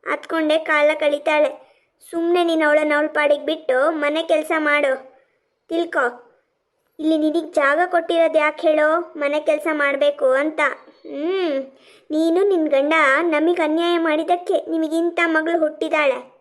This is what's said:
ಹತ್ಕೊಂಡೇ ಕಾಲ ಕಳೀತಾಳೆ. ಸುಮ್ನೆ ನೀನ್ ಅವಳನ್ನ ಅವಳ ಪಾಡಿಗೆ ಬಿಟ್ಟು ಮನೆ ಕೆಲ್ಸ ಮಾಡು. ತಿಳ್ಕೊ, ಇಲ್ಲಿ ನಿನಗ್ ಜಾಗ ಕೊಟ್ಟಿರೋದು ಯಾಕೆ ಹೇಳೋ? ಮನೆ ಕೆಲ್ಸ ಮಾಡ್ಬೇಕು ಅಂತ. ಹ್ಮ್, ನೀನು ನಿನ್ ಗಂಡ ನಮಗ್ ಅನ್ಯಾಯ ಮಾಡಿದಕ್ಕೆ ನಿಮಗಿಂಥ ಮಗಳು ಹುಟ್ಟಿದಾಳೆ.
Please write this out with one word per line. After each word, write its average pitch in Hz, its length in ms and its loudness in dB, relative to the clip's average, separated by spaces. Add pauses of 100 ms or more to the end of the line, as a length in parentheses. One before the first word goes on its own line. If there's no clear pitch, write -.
(100)
ಹತ್ಕೊಂಡೇ 311 480 -2
ಕಾಲ 302 360 2
ಕಳೀತಾಳೆ. 294 540 0 (600)
ಸುಮ್ನೆ 339 340 0
ನೀನ್ 330 180 0
ಅವಳನ್ನ 302 340 2
ಅವಳ 302 100 0
ಪಾಡಿಗೆ 294 380 0
ಬಿಟ್ಟು 302 460 0
ಮನೆ 302 320 -2
ಕೆಲ್ಸ 320 360 0
ಮಾಡು. 294 380 0 (720)
ತಿಳ್ಕೊ, 330 680 -4 (640)
ಇಲ್ಲಿ 311 200 2
ನಿನಗ್ 311 360 -2
ಜಾಗ 294 320 2
ಕೊಟ್ಟಿರೋದು 330 520 0
ಯಾಕೆ 302 300 0
ಹೇಳೋ? 311 480 0
ಮನೆ 294 240 -2
ಕೆಲ್ಸ 302 320 -2
ಮಾಡ್ಬೇಕು 285 520 0
ಅಂತ. 285 360 0 (460)
ಹ್ಮ್, 302 580 -4 (460)
ನೀನು 330 380 2
ನಿನ್ 330 200 2
ಗಂಡ 285 260 2 (260)
ನಮಗ್ 339 400 0
ಅನ್ಯಾಯ 339 380 0
ಮಾಡಿದಕ್ಕೆ 330 720 -2
ನಿಮಗಿಂಥ 330 560 -2
ಮಗಳು 320 340 0
ಹುಟ್ಟಿದಾಳೆ. 302 800 -2